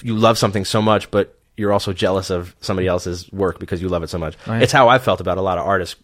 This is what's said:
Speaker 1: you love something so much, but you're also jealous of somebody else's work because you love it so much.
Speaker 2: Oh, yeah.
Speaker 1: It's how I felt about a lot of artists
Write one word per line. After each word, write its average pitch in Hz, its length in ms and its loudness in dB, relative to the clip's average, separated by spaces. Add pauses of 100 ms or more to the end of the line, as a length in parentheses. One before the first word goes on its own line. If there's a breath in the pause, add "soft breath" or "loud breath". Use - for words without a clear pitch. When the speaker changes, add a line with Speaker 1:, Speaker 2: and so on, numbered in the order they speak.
Speaker 1:
you 117 140 -4
love 113 220 4
something 104 260 0
so 107 180 0
much, 107 280 2
but 101 260 -2 (200)
you're 101 160 0
also 101 200 0
jealous 95 380 0
of 90 300 -6
somebody 92 260 -2
else's 90 460 -4
work 95 260 -2
because 87 240 -6
you 92 60 -2
love 87 140 -2
it 80 80 -8
so 90 80 -6
much. 80 180 -6 (100)
Speaker 2:
Oh, 113 80 -4
yeah. 117 60 0
Speaker 1:
It's 131 120 2
how 131 160 6
I 127 100 6
felt 101 220 0
about 90 180 -2
a 92 40 -2
lot 92 160 0
of 85 80 -4
artists 92 380 -2